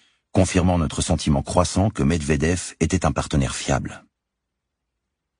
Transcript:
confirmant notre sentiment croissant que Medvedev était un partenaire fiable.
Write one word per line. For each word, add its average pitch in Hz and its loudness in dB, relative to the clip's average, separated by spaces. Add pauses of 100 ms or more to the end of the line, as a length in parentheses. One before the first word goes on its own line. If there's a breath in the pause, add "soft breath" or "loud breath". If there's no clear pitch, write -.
(320 soft breath)
confirmant 90 2
notre 76 -2
sentiment 76 0
croissant 92 0
que - -4
Medvedev 78 0
était 85 0
un 76 2
partenaire 69 -2
fiable. - -4 (1400)